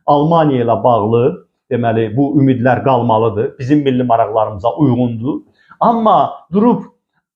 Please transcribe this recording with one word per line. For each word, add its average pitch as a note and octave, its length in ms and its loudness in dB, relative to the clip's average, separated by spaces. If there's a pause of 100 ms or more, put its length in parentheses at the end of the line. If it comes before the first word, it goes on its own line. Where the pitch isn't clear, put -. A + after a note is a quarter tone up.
Almaniya D3 640 2
ilə A2+ 160 2
bağlı, A#2 400 2 (500)
deməli, A2+ 400 -2
bu C#3 140 0 (100)
ümidlər B2+ 480 0
qalmalıdır, A#2 720 0
bizim C#3+ 260 0
milli B2+ 220 0
maraqlarımıza A2 680 -2
uyğundur. B2 680 -2 (380)
Amma G#3+ 760 0
durub A3+ 320 0 (500)